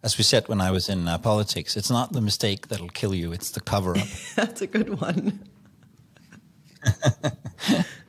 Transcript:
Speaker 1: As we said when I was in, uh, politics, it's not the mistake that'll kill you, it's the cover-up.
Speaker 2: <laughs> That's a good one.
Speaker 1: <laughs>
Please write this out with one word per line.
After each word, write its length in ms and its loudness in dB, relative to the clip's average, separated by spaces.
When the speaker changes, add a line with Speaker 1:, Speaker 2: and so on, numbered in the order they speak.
Speaker 1:
As 160 0
we 60 4
said 240 6
when 140 2
I 100 4
was 160 0
in, 220 0
uh, 80 0
politics, 580 0
it's 140 -4
not 240 0
the 80 0
mistake 480 0
that'll 180 -6
kill 260 -2
you, 200 -2
it's 180 -8
the 80 -6
cover-up. 480 0
Speaker 2:
<laughs> 140 -10
That's 260 -2
a 60 -4
good 340 0
one. 380 -2
Speaker 1:
<laughs> 1000 0